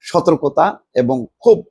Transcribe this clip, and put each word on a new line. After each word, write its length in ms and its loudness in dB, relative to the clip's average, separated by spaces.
সতর্কতা 600 0
এবং 220 -2
খুব 160 4